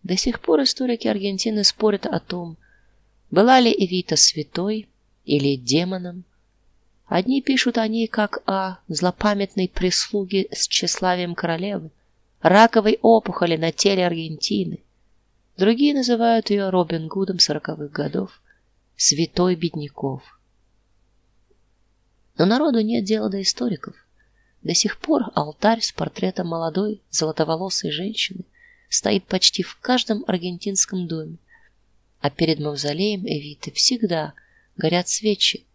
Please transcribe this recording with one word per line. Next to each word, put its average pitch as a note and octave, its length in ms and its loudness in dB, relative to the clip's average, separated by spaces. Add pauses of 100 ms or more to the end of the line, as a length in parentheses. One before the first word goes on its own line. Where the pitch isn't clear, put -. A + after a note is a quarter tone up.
До F3+ 120 -2
сих A#3 240 -2
пор D4+ 220 2
историки B3 460 -2
Аргентины G3+ 560 -2
спорят G3+ 420 2
о F#3 140 -4
том, E3+ 380 -10 (760)
была B3+ 280 6
ли A#3 120 4
Эвита F3+ 440 0
святой F#3+ 720 0 (380)
или C#3 300 2
демоном. F3 680 -2 (840)
Одни A#3+ 340 0
пишут B3 380 0
о A3 80 0
ней A3 200 0
как - 380 -2
о F#3+ 320 -2 (100)
злопамятной F#3 800 0
прислуге F#3+ 840 -2
с - 160 -4
тщеславием F3+ 680 -2
королевы, E3+ 560 -4 (520)
раковой G#3+ 600 6
опухоли F3+ 560 4
на D#3+ 140 0
теле F#3+ 340 2
Аргентины. E3+ 760 -4 (760)
Другие A#3+ 380 4
называют A#3 560 2
её G3 180 0
Робин E3+ 380 0
Гудом F#3 320 -4
сороковых D3+ 520 -2
годов, D3+ 500 -6 (540)
святой F3 600 2
бедняков. D3 680 -6 (2250)
Но E3 80 4
народу A#3+ 360 2
нет A3+ 220 0
дела G#3+ 260 -2
до G3 120 -4
историков. G#3+ 540 -6 (680)
До E3 120 -4
сих - 260 0
пор - 240 0 (100)
алтарь G#3 480 0
с - 100 -4
портретом F3+ 560 -4
молодой E3 640 -4
золотоволосой D#3+ 840 -2
женщины F#3 520 -6 (460)
стоит G3+ 360 2
почти - 380 0
в - 160 -12
каждом B3 480 -2
аргентинском F#3 800 -4
доме, D#3+ 300 -8 (840)
а D3+ 100 0
перед D#3 300 0
мавзолеем D3+ 640 -4
Эвиты D3 460 -8
всегда F3 640 0 (420)
горят F3 320 0
свечи - 680 -2